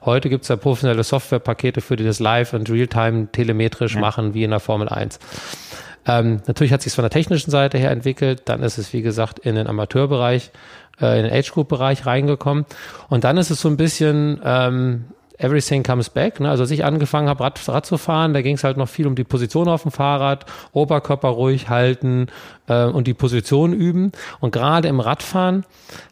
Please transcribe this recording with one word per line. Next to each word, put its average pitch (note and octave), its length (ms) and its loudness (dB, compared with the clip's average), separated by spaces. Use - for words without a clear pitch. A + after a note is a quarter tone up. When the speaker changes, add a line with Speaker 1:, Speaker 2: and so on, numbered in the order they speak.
Speaker 1:
Heute B2+ 260 2
gibt's C3 180 -2
ja B2+ 80 2
professionelle A#2 480 2
Softwarepakete, B2 760 -2
für B2 160 -4
die A2 60 -2
das G#2+ 160 0
live A#2 340 2
und A2 140 -2
Realtime A2+ 640 0
telemetrisch A2+ 640 0
Speaker 2:
Ja. G#2+ 80 0
Speaker 1:
machen, G#2+ 320 0
wie A2 100 0
in G#2+ 60 0
der G#2+ 100 0
Formel G#2 300 -2
eins. - 300 -6
Ähm, A2+ 400 2
natürlich B2+ 260 2
hat C3+ 80 0
sich's - 140 -6
von B2 80 0
der A2 80 0
technischen D#3+ 400 0
Seite C#3 260 2
her C3 140 2
entwickelt. C3 540 -2
Dann A#2+ 180 -2
ist A#2+ 160 -2
es, G#2 120 -8
wie A#2 120 -4
gesagt, A2 360 -2
in A2+ 160 -2
den A2 100 0
Amateurbereich, B2 880 0
äh, A#2 160 4
in A2 80 2
den A#2 80 -2
Age-Group-Bereich C3+ 720 0
reingekommen. C#3+ 600 0
Und B2 140 2
dann C#3 140 4
ist F3+ 120 2
es D#3 100 -2
so D#3+ 100 2
ein D3+ 60 2
bisschen, D3+ 680 2
ähm, B2+ 600 0
everything C#3 420 0
comes B2 300 0
back, F3 280 -2
ne? D3 120 0
Also B2+ 100 2
als B2 80 0
ich D3+ 160 0
angefangen D3 420 0
hab, C#3 140 0
Rad, C3 260 -2
Rad C3 200 -2
zu E3+ 100 0
fahren, D#3 380 0
da C3+ 80 0
ging's C#3 200 -2
halt C3+ 140 0
noch C3 100 -2
viel D3+ 200 -2
um C3+ 80 0
die B2+ 80 -2
Position C3+ 440 0
auf E3 140 0
dem C#3+ 100 -4
Fahrrad, C#3 540 0
Oberkörper C#3+ 560 0
ruhig C3 400 0
halten, B2+ 580 2
äh, A#2+ 180 4
und B2 220 0
die B2 80 0
Position C#3 580 2
üben. F3+ 380 2
Und A#2 120 0
gerade D#3 360 2
im C3+ 120 2
Radfahren F#3 680 0